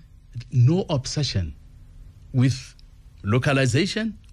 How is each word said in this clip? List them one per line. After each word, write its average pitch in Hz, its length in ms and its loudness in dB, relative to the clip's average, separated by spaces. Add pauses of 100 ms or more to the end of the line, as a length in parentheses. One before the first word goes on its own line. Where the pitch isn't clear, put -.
(520)
No 147 380 4
obsession 127 640 -4 (800)
with 127 420 0 (500)
localization 135 960 0 (160)